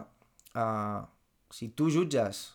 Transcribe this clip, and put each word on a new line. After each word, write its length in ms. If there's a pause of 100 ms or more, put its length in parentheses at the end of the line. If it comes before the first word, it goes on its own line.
(540)
Eh, 460 (500)
si 260
tu 160
jutges, 460 (160)